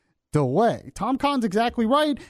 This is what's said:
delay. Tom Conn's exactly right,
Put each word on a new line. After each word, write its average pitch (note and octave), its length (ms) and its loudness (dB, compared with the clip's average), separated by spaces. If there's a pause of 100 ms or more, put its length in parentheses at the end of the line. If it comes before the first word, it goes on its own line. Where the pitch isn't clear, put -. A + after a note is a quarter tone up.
(340)
delay. D3 600 0
Tom A#3+ 240 -2
Conn's C#4 280 0
exactly A3+ 400 0
right, C#4+ 340 2 (100)